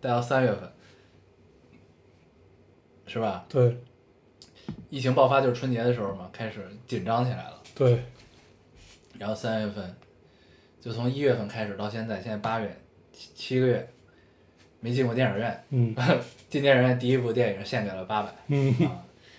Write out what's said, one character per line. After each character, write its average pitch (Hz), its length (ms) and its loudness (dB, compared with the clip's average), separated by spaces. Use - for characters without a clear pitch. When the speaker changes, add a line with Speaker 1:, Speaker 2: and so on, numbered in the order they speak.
Speaker 1:
待 127 80 -4
到 123 140 0
三 131 220 2
月 117 80 2
份。 90 180 -8
是 - 120 -8
吧？ 104 300 -2
Speaker 2:
对。 123 280 4
Speaker 1:
疫 139 120 -8
情 127 140 2
爆 135 140 8
发 135 120 6
就 135 80 4
是 120 60 2
春 131 180 -4
节 117 100 0
的 120 100 4
时 113 80 -2
候 98 140 -4
嘛， 92 180 -14
开 113 180 -8
始 101 100 -12
紧 101 180 -6
张 117 200 0
起 123 60 0
来 - 80 -6
了。 - 200 -14
Speaker 2:
对。 123 300 4
Speaker 1:
然 104 100 -6
后 110 60 -4
三 110 260 -4
月 107 80 -2
份， 98 280 -10
就 117 120 -10
从 120 180 -2
一 139 80 -4
月 139 160 4
份 104 140 -4
开 110 180 -6
始 101 100 -8
到 104 120 -6
现 110 180 -6
在， 104 140 -6
现 113 100 -10
在 107 80 -4
八 110 220 -4
月， 98 160 -8
七， - 220 -20
七 - 260 -2
个 131 60 4
月， 120 220 0
没 117 120 -4
进 127 140 2
过 117 80 -2
电 123 160 2
影 101 80 -4
院。 110 320 -6
Speaker 2:
嗯。 117 240 2
Speaker 1:
<laughs> - 300 -14
进 147 100 -2
电 139 160 6
影 123 60 6
院 127 160 4
第 120 100 0
一 131 80 4
部 120 160 0
电 110 220 2
影 98 100 -8
献 117 200 -2
给 101 60 -4
了 92 140 -8
八 107 180 -2
佰。 101 60 -8
Speaker 2:
嗯。 139 220 2
Speaker 1:
啊， 135 160 -2